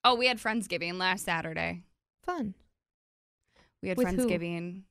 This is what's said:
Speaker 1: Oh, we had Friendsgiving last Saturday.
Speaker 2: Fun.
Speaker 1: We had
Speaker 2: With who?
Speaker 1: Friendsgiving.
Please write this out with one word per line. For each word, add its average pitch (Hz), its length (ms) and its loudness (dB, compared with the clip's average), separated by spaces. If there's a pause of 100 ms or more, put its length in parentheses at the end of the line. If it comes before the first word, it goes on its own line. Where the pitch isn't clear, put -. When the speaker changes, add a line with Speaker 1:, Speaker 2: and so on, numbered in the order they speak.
Speaker 1:
Oh, 247 120 8
we 240 120 0
had 247 120 2
Friendsgiving 190 580 -2
last 185 280 0
Saturday. 165 580 -2 (400)
Speaker 2:
Fun. 277 320 -4 (1300)
Speaker 1:
We 190 60 -4
had 180 80 0
Speaker 2:
With 247 180 4
who? 247 120 2
Speaker 1:
Friendsgiving. 175 640 -2